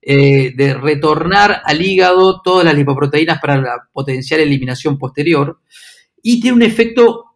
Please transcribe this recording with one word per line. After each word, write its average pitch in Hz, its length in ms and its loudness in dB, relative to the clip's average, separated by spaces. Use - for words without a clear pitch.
eh, 139 540 2
de 135 200 0
retornar 156 880 0
al 151 160 -2
hígado 185 600 2
todas 185 220 2
las 160 100 2
lipoproteínas 147 680 0
para 143 180 0
la 123 320 -8
potencial 139 480 -6
eliminación 139 580 -2
posterior, 147 640 -4
y 240 160 0
tiene 247 160 0
un 233 60 6
efecto 233 640 2